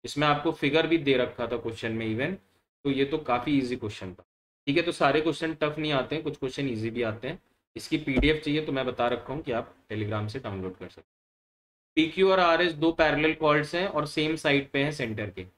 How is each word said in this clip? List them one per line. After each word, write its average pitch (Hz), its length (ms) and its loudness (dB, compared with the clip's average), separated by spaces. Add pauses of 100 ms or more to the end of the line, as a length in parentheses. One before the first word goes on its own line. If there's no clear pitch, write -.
इसमें 143 220 -2
आपको 151 260 2
figure 156 340 2
भी 165 120 4
दे 139 180 4
रखा 123 300 -2
था 120 120 -4
question 113 340 -6
में 113 140 -4
even, 131 280 -2 (500)
तो 139 60 2
ये 135 140 2
तो 151 140 -2
काफ़ी 139 380 0
easy 123 180 0
question 104 380 -8
था। - 120 -20 (420)
ठीक 139 100 2
है, 170 60 4
तो 170 80 0
सारे 151 300 4
question 160 320 -2
टफ 151 240 -2
नहीं 151 160 -2
आते 131 220 0
हैं, 156 80 -6
कुछ 143 140 -6
question 139 320 -4
easy 113 200 -4
भी 120 140 -4
आते 110 240 -4
हैं। 170 120 -8 (360)
इसकी 156 240 -4
पीडीएफ़ 147 440 2
चाहिए 151 220 0
तो 151 60 -4
मैं 135 140 -2
बता 123 220 0
रखा 123 260 -2
हूँ 151 80 -6
कि 151 120 -6
आप 117 200 -4 (140)
Telegram 107 420 -4
से 135 100 -8
download 95 380 -8
कर 92 100 -14
सकते - 140 -20
हैं। - 120 -20 (840)
पीक्यू 160 340 4
और 190 80 6
आरएस 170 360 4
दो 160 180 2
parallel 156 420 2
कॉर्ड्स 151 400 2
हैं 180 120 0
और 147 200 -2
same 156 300 0
side 143 340 2
पे 139 120 0
हैं 147 100 0
center 110 360 -6
के। 92 160 -12 (120)